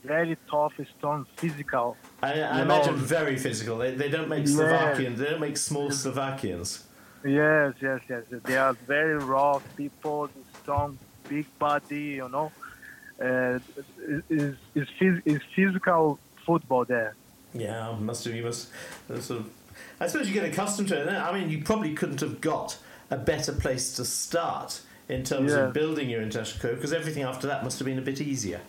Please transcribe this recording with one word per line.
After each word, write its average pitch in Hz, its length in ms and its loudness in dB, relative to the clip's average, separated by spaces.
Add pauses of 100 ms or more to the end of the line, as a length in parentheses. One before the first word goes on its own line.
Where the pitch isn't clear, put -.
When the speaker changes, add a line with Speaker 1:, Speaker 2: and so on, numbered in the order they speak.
Speaker 1:
Very 160 340 2 (120)
tough, 147 240 2 (240)
strong, 147 280 -2 (120)
physical. 139 600 -2 (240)
Speaker 2:
I, 143 120 -2
I 151 240 0
Speaker 1:
You - 60 2
Speaker 2:
imagine 156 320 6
Speaker 1:
know. 135 60 -2
Speaker 2:
very 143 360 2
physical. 113 420 -2
They, 127 160 2
they 143 140 0
don't 156 200 -2
make 147 160 0
Speaker 1:
Yes. 143 100 6
Speaker 2:
Slovakians. 151 640 4
They 135 140 -2
don't 160 100 -2
make 147 160 -4
small 143 280 -2
Speaker 1:
Yes. 139 200 -2
Speaker 2:
Slovakians. 131 800 -4 (420)
Speaker 1:
Yes, 147 560 6
yes, 135 260 -2
yes, 120 240 -6
yes. 120 120 -10
They 131 140 2
are 135 160 6
very 143 440 2
raw 139 420 2 (160)
people, 147 540 -4 (320)
strong, 143 360 -2 (300)
big 151 200 -4 (120)
body, 147 440 0 (180)
you 127 80 -8
know. 151 220 -2 (680)
Uh, 127 400 2 (680)
is, 147 260 2 (200)
is 143 120 0 (120)
phys-, 185 260 4
is 151 160 4 (140)
physical 180 640 4 (260)
football 135 400 2
there. 113 300 0 (380)
Speaker 2:
Yeah, 113 460 -6
must 113 260 -4
have, 117 100 -4
you 117 80 -4
must, 117 260 -6 (420)
uh, 120 80 -6
sort 120 220 -6
of, 107 80 -10 (500)
I 175 80 0
suppose 254 200 0
you 190 60 0
get 196 120 0
accustomed 196 440 0
to 147 120 2
it. 165 80 -2
I 175 280 -2
mean, 170 120 -2
you 151 140 -2
probably 165 320 2
couldn't 143 260 -2
have 117 180 -4
got - 380 -2 (320)
a 135 80 -2
better 139 340 0
place 131 440 -2
to 127 100 -4
start - 760 -4 (280)
in 131 140 -2
terms 139 300 2
of 143 60 4
Speaker 1:
Yeah. 131 120 2
Speaker 2:
building 147 380 0
your 113 120 -2
international 110 400 -4
career, 123 160 0
'cause 151 160 -2
everything 151 300 -2
after 127 240 -4
that 135 160 -2
must 131 160 -4
have 131 80 -4
been 131 100 -2
a 131 40 -2
bit 139 200 -4
easier. 135 480 -2